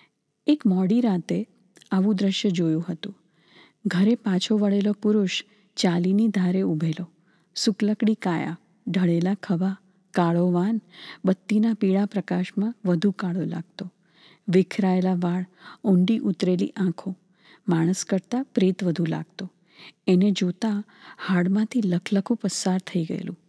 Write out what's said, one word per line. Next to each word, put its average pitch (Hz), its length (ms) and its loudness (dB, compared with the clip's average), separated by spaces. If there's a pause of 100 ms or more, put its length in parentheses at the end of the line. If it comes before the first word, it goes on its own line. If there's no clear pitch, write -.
(460)
એક 302 200 2
મોડી 190 340 2
રાતે 185 380 0 (520)
આવું 190 240 2
દ્રશ્ય 196 360 0
જોયું 165 380 0
હતું. 175 300 -10 (680)
ઘરે 196 280 2
પાછો 208 440 0
વળેલો 202 340 2
પુરુષ 208 520 0 (320)
ચાલીની 190 520 2
ધારે 185 340 0
ઊભેલો, 165 440 -2 (500)
સુકલકડી 214 580 0
કાયા, 170 460 -4 (260)
ઢળેલા 175 480 0
ખભા, 190 420 -2 (380)
કાળો 170 360 2
વાન 196 300 0 (440)
બત્તીના 214 500 0
પીળા 196 320 0
પ્રકાશમાં 190 680 -4 (100)
વધુ 180 260 2
કાળો 180 340 -4
લાગતો, 170 420 -8 (640)
વિખરાયેલા 185 680 2
વાળ, 175 300 -2 (400)
ઊંડી 190 340 4
ઉતરેલી 180 580 -2
આંખો, 185 400 -4 (520)
માણસ 170 360 0
કરતાં 226 400 -4
પ્રેત 190 400 0
વધુ 175 200 0
લાગતો. 165 480 -8 (540)
એને 185 240 4
જોતા 202 540 -2 (420)
હાડમાંથી 196 540 0
લખલખું 196 560 0
પસાર 185 420 -2
થઈ 180 260 -4
ગયેલું. - 340 -8 (100)